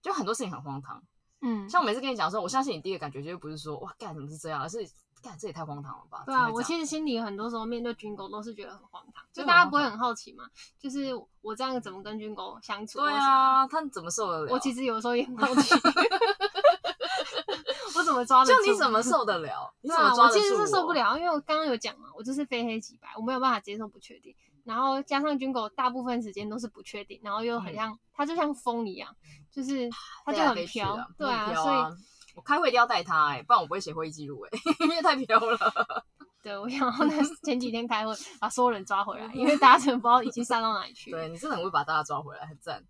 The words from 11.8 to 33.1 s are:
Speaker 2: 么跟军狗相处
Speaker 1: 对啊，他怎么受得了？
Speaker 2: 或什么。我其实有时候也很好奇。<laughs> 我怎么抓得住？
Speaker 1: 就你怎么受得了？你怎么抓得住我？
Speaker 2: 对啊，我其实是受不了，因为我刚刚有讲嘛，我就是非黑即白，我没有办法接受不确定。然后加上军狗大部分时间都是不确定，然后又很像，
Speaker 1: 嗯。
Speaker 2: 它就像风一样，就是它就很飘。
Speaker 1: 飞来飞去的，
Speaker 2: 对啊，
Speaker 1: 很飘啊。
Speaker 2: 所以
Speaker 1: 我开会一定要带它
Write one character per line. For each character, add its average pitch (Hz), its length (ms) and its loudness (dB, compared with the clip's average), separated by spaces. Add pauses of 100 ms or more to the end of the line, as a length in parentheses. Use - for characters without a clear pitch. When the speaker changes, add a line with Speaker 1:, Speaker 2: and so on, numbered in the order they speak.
Speaker 2:
么 190 100 -14
跟 214 160 -10
军 214 160 -10
狗 196 280 -12
相 208 240 -8
处 - 140 -10
Speaker 1:
对 294 120 2
啊， 269 540 6
他 311 220 -2
怎 180 140 -10
么 170 80 -8
受 202 200 -2
得 160 100 -2
了？ - 20 -2
Speaker 2:
或 151 40 -4
什 - 60 -4
么。 - 20 2
我 262 40 2
其 269 140 -2
实 254 120 -6
有 233 140 0
时 226 80 -4
候 240 80 0
也 240 120 2
很 254 100 -10
好 254 200 2
奇。 285 240 6
<laughs> - 40 -16 (2000)
我 349 60 4
怎 320 100 4
么 247 140 2
抓 262 180 8
得 254 80 8
住？ 466 100 8
Speaker 1:
就 403 100 4
你 415 60 2
怎 269 140 2
么 220 100 4
受 254 220 2
得 196 140 0
了？ - 420 -8
你 254 80 -8
怎 330 80 2
么 294 180 6
抓 233 140 10
得 - 60 6
住 403 40 8
我？ 415 40 6
Speaker 2:
对 - 20 4
啊， - 0 -
我 403 40 4
其 - 0 -
实 440 80 2
是 415 140 2
受 381 140 2
不 339 80 -2
了， 247 240 2
因 330 80 -4
为 349 60 0
我 294 100 0
刚 302 160 -2
刚 311 80 0
有 277 140 0
讲 - 200 -8
嘛， - 160 -20
我 220 80 -16
就 233 100 -8
是 285 120 -2
非 240 180 -4
黑 226 160 -4
即 - 200 -14
白， - 180 -18
我 220 60 -6
没 240 100 0
有 254 80 0
办 262 100 2
法 226 80 0
接 202 200 -10
受 220 100 -10
不 202 100 -20
确 233 220 -20
定。 - 160 -20 (280)
然 233 140 -6
后 269 240 0
加 277 160 -2
上 294 200 0
军 262 120 -4
狗 233 200 -2
大 254 180 -2
部 247 160 -4
分 247 160 -2
时 214 100 -8
间 196 160 -10
都 214 120 -8
是 233 100 -8
不 - 140 -18
确 208 220 -12
定， - 180 -20
然 208 100 -6
后 214 100 -4
又 233 160 -2
很 180 160 -8
像， 220 160 -6
Speaker 1:
嗯。 220 80 -14 (140)
Speaker 2:
它 285 140 -4
就 330 100 -4
像 302 180 0
风 233 320 -4
一 190 80 -8
样， - 200 -14 (360)
就 269 140 -8
是 254 240 -2 (380)
它 294 60 -4
就 311 100 2
很 277 120 4
飘。 - 0 -
Speaker 1:
飞 - 0 -
来 - 0 -
飞 175 120 -6
去 - 140 -8
的， 208 360 -6
Speaker 2:
对 277 140 -4
啊， 220 160 -2
Speaker 1:
很 220 80 -4
飘 320 100 0
啊。 - 0 -
Speaker 2:
所 285 80 2
以 175 300 -2 (320)
Speaker 1:
我 - 80 -20
开 294 180 0
会 320 80 4
一 - 20 4
定 240 60 2
要 240 80 8
带 240 180 0
它 156 260 2